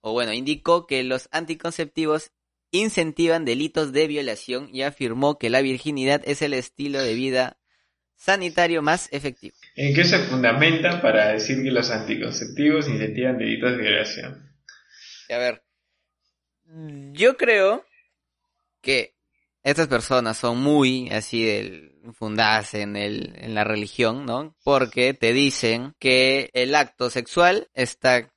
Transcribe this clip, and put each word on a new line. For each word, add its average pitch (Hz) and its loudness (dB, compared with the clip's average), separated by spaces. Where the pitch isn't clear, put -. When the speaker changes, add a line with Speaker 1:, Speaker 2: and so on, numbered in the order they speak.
Speaker 1:
o 110 -6
bueno, 117 -2
indicó 147 0
que 131 -2
los 127 -4
anticonceptivos 160 -4
incentivan 165 0
delitos 143 -2
de 151 2
violación 135 -6
y 131 -6
afirmó 139 -2
que 113 -2
la 127 4
virginidad 139 0
es 143 -4
el 143 -2
estilo 139 -6
de 117 -2
vida 127 -2
sanitario 175 0
más 151 0
efectivo. 143 -8
Speaker 2:
¿En 139 0
qué 170 4
se 175 2
fundamenta 135 2
para 107 4
decir 127 -2
que 131 -2
los 120 0
anticonceptivos 147 -2
incentivan 110 -2
delitos 113 -2
de 117 -6
violación? - -4
Speaker 1:
A 117 -4
ver, 123 -2
yo 226 4
creo 214 2
que 127 -2
estas 147 2
personas 120 0
son 120 -2
muy 131 2
así 113 -2
del, 98 -4
fundadas 107 0
en 104 -6
el, 104 -6
en 113 -10
la 107 2
religión, 113 -2
¿no? 135 -8
Porque 131 2
te 117 0
dicen 127 0
que 131 2
el 127 0
acto 127 0
sexual 175 2
está 123 0